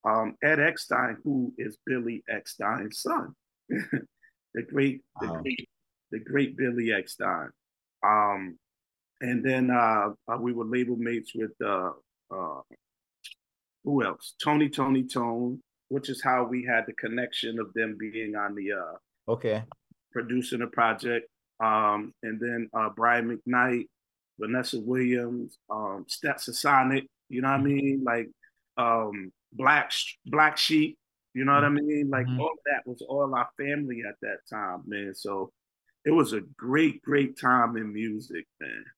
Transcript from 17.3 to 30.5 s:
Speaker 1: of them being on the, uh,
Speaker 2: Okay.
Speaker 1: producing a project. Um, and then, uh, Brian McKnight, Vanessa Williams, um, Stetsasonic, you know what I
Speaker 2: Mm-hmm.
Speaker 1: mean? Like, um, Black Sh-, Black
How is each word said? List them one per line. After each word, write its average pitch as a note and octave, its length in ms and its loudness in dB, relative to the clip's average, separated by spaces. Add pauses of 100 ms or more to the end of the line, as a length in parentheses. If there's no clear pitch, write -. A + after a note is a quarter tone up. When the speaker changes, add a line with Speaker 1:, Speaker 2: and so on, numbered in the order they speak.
Speaker 1:
of G2 140 -8
them A2 260 -2
being G#2+ 360 -8
on G2+ 200 -4
the, G2+ 180 -6
uh, F2 240 -8 (300)
Speaker 2:
Okay. A2+ 360 -2 (480)
Speaker 1:
producing B2 500 -2
a A#2+ 60 -2
project. A#2 600 0 (320)
Um, G#2+ 540 2 (100)
and A2 160 -6
then, A#2 340 -4
uh, A2 220 0
Brian A#2 420 4
McKnight, B2 500 0 (520)
Vanessa B2 400 -2
Williams, B2 800 0 (120)
um, G2+ 400 -6
Stetsasonic, C3+ 960 2 (240)
you B2+ 120 -4
know C3+ 100 2
what C#3 100 2
I - 20 2
Speaker 2:
Mm-hmm. - 0 -
Speaker 1:
mean? C#3 400 2
Like, A#2 260 0 (480)
um, A2 540 0 (240)
Black C#3+ 360 4
Sh-, - 240 -4 (100)
Black D3+ 320 4